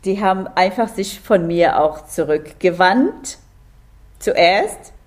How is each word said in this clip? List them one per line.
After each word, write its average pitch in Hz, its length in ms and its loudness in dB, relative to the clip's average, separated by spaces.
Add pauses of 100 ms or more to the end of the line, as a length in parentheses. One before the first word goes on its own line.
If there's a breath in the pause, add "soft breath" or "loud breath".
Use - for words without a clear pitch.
die 196 160 -2
haben 190 260 0
einfach 196 400 0
sich - 320 -8
von 185 260 0
mir 170 340 2
auch 151 260 -2
zurückgewandt, 180 1300 -2 (800)
zuerst. - 760 0 (140)